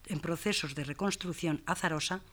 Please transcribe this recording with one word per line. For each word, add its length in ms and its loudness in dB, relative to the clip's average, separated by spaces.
en 120 -2
procesos 560 0
de 80 -2
reconstrucción 840 0
azarosa, 540 2